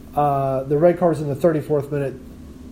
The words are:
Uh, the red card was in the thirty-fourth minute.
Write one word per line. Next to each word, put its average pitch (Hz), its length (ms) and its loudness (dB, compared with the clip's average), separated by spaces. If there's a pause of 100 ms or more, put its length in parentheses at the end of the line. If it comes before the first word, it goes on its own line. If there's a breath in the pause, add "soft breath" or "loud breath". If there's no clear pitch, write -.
(160 loud breath)
Uh, 135 480 2
the 143 140 0
red 170 220 4
card 170 160 4
was 147 60 -6
in 147 80 -4
the 135 60 -2
thirty-fourth 151 560 0
minute. 139 220 -2 (580)